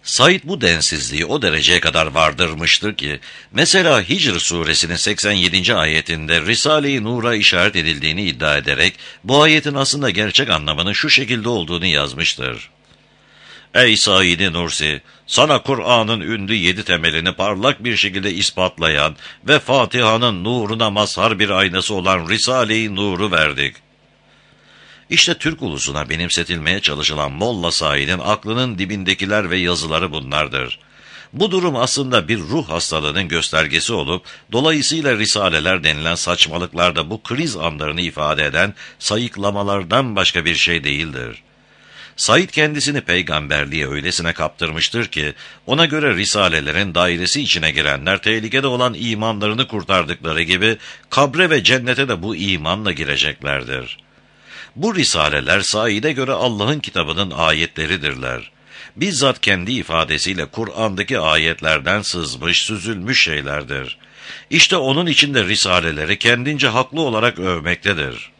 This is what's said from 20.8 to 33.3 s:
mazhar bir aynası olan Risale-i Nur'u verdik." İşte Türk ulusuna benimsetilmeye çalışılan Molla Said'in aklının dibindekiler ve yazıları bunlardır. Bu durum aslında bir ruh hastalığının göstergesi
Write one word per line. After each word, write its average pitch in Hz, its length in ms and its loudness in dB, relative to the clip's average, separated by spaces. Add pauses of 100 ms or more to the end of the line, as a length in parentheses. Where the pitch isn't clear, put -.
mazhar 101 480 0
bir 101 120 2
aynası 95 440 0
olan 90 340 2
Risale-i 110 680 0
Nur'u 101 340 0
verdik." 73 460 0 (1300)
İşte 165 240 4
Türk 156 280 -4
ulusuna 71 460 -4
benimsetilmeye 85 720 -2
çalışılan 73 520 -2
Molla 90 380 -2
Said'in 76 480 0
aklının 107 600 -2
dibindekiler 98 720 -2
ve 92 80 0
yazıları 85 540 0
bunlardır. 69 680 -4 (540)
Bu 180 180 0
durum 175 260 0
aslında 123 520 0
bir 110 100 0
ruh 107 300 -2
hastalığının 80 600 -2
göstergesi 80 640 0